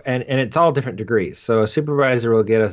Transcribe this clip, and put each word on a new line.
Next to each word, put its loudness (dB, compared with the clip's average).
and, -4
and -2
it's -4
all 4
different -4
degrees. -2
So 0
a 2
supervisor 0
will 4
get 2